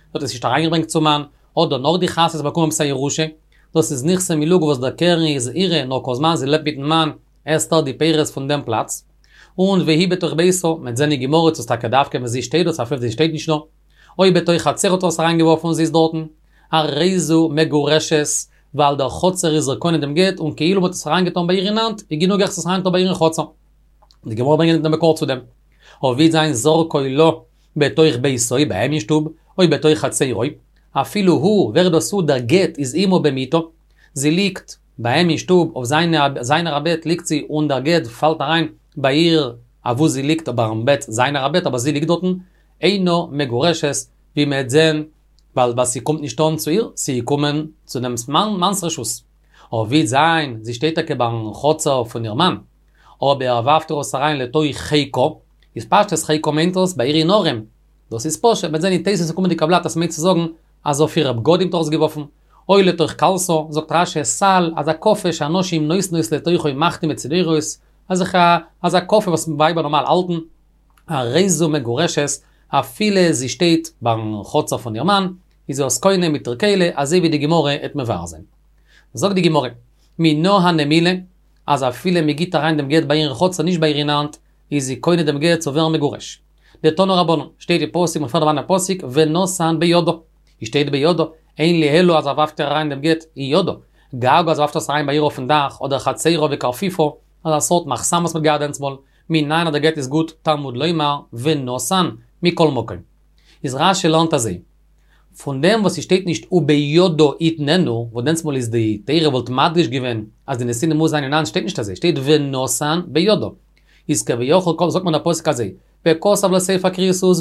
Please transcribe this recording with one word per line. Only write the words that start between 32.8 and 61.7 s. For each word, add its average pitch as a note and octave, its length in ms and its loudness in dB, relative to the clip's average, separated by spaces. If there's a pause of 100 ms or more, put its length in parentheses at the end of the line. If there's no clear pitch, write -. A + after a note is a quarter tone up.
עימו F#3 240 2
במיטו. C#3+ 520 -2 (420)
זי D3 180 0
ליגט F#3+ 440 -4 (220)
ביי A#2+ 220 0
אים F3 100 2
אין D3 80 0
שטוב, F3+ 380 2
אויף B2+ 120 -6
זיינע, D#3 400 2 (140)
זיינער D3 380 0
בית D#3+ 260 -2
ליגט E3 200 -2
זי, - 240 -4
און D3+ 180 -2
דער C3+ 120 0
גט D3 280 0
פאלט D3+ 340 -2
אריין D#3 260 0 (300)
ביי C3+ 180 0
איר, D#3 400 2 (300)
אה, A#2+ 60 -2
וואו D3 180 2
זי C3+ 140 -2
ליגט, D#3 260 -2
אבער A#2 200 0
אים A2+ 160 -4
בית, C#3+ 220 2
זיינער C3 400 0
בית, F3 200 0
אבער B2+ 100 -2
זי B2+ 140 -2
ליגט D3 160 -2
דארטן. F3 260 0 (480)
אינו F3 500 0
מגורשת, C#3+ 640 0 (400)
ווי D3 100 2
מיר C#3 240 -2
זעען, D3+ 340 2 (520)
ווייל B2 160 2
וואס B2 220 -2
זי C3+ 60 -8
קומט D3+ 220 -4
נישט C#3+ 200 -6
אן D#3 140 2
צו D3+ 160 -4
איר, G#3+ 240 -2
זי B2+ 260 -4
קומען D3 440 -2 (200)
צו - 140 -8
דעם B2 160 -4 (120)
מאן, F3 220 0
מאנסרשוס. F3 720 -4 (440)
אבער A2+ 140 -2
ווי A2 260 2
זיין, C#3+ 540 0
זי A#2+ 120 -8
שטייט D#3 260 -2
דא D#3 160 -4
ביי A#2+ 120 0 (260)
חצר C#3 500 -2
פון A#2 220 -8
איר G#2+ 80 -6
מאן. D3+ 220 0 (640)
אבער C3 260 0
ער A#2+ 160 0
ווארפט D#3 280 2
ער D3+ 80 -2
עס C#3 160 -6
אריין, C#3+ 220 0
לתוך C3+ 260 -2 (100)
חיקו. C#3+ 680 -2 (360)
איז A2+ 140 -10
פשט, G3+ 200 2
דאס - 140 -2
חיקו D3+ 280 -2
מיינט F3 260 0
עס, F#3 160 0
ביי B2 140 -2
איר D3 80 0
אין D#3+ 140 2
ארעם. E3 320 0 (500)
דאס A#2 140 -8
איז D#3 120 -4
פשט, G#3+ 320 2
מיט D#3 120 -2
זיינע F3+ 220 0
טייטס, G3 180 0
זיי D#3+ 140 -4
קומען F#3 140 0
די E3 60 0
קבלת, E3 280 2
דאס D3+ 120 -6
מיינט E3 180 -2
צו D3+ 80 -8
זאגן, F3 240 2 (420)
אלזא D3 180 2
פאר C#3+ 220 -2
רב A#2+ 160 -4
גדים F3 260 2
דאס E3 200 -2